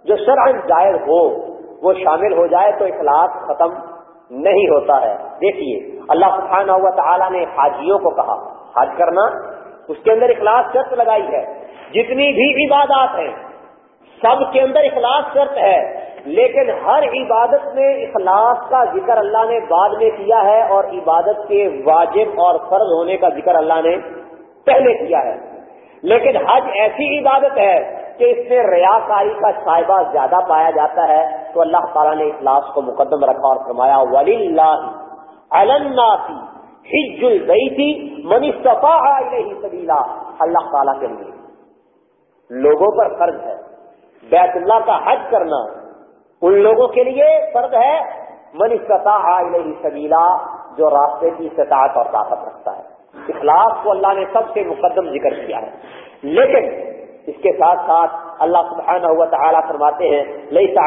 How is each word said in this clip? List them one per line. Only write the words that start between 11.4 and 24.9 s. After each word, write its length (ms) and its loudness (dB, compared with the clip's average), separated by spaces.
جتنی 400 0
بھی 340 0
عبادات 540 2
ہیں 280 -8
سب 320 2
کے 80 2
اندر 220 2
اخلاص 500 -2
شرط 240 0
ہے، 500 0
لیکن 440 2
ہر 180 2
عبادت 720 0
میں 300 0
اخلاص 640 0
کا 140 2
ذکر 340 0
اللہ 200 0
نے 220 0
بعد 300 2
میں 200 0
کیا 340 2
ہے 240 4
اور 160 2
عبادت 640 -2
کے 380 0
واجب 560 2
اور 180 4
فرض 220 2
ہونے 260 0
کا 120 2
ذکر 260 0
اللہ 180 0
نے 240 0
پہلے 420 2